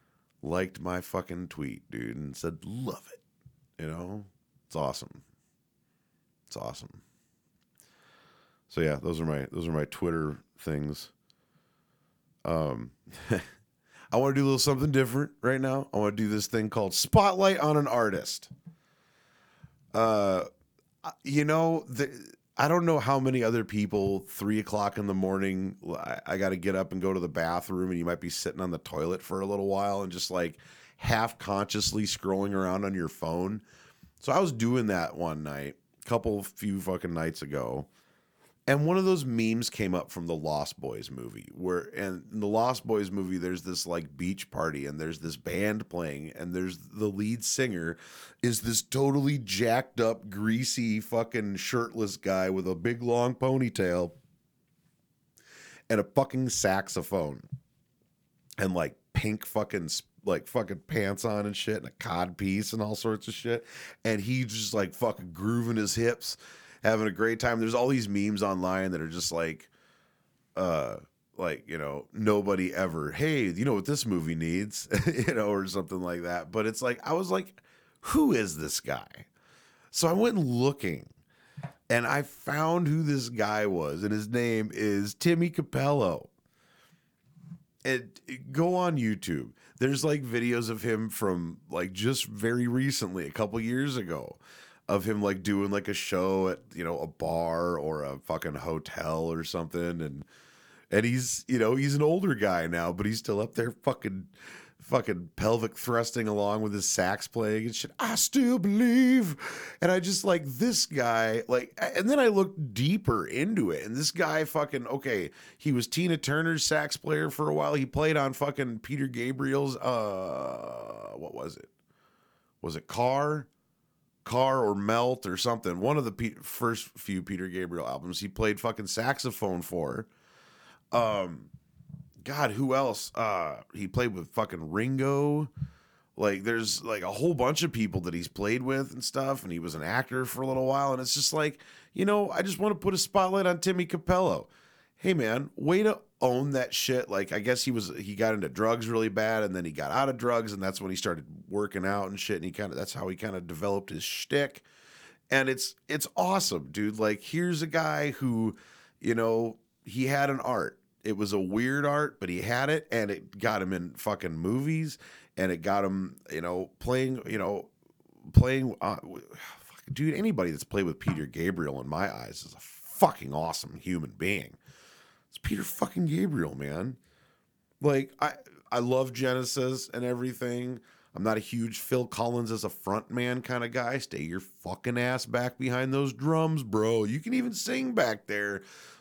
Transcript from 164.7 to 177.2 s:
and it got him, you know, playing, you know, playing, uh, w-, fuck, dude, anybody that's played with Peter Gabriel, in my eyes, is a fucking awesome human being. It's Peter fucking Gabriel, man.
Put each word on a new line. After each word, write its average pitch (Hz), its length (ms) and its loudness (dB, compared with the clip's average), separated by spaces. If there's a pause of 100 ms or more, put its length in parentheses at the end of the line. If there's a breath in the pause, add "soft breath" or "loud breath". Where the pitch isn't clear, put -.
and 92 140 2
it 85 100 -2
got 98 240 2
him, 95 320 -2 (120)
you 78 120 -4
know, 90 380 -2
playing, 127 460 0
you 110 120 -2
know, 98 320 -2 (640)
playing, 131 480 8
uh, 95 160 0
w-, - 260 -14 (380 loud breath)
fuck, - 220 -20 (100)
dude, 151 200 0
anybody 139 380 2
that's 73 140 -6
played 101 180 2
with 82 160 0
Peter 78 260 -2
Gabriel, 76 540 0
in 64 80 -8
my 82 260 0
eyes, 53 300 -12
is - 100 -18
a - 60 -20
fucking - 720 0
awesome 80 420 -2
human 82 420 -4
being. 92 400 -4 (720 loud breath)
It's - 80 -20
Peter - 260 -4
fucking 180 440 -2
Gabriel, 127 480 -2
man. 80 420 -6 (840 soft breath)